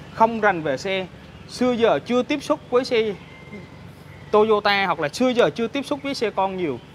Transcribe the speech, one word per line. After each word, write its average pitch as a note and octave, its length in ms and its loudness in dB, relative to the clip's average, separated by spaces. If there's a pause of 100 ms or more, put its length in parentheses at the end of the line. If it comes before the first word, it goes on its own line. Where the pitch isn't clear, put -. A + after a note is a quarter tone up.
(140)
không A3+ 260 2
rành F#3+ 220 2
về C#3+ 140 -2
xe, F#3+ 300 -4 (420)
xưa B3 240 -2
giờ G#3+ 340 2
chưa B3 160 0
tiếp C#4+ 200 -4
xúc - 180 -2 (100)
với B3 140 2
xe A3 300 0 (1160)
Toyota G#3 560 2
hoặc E3 140 -2
là D3 80 -2
xưa B3+ 200 0
giờ A3+ 220 4
chưa A#3 160 -4
tiếp C#4 200 -4
xúc C#4+ 160 -6
với C#4 120 -6
xe G#3+ 160 -2
con F#3+ 260 -2
nhiều, D3+ 240 -4 (140)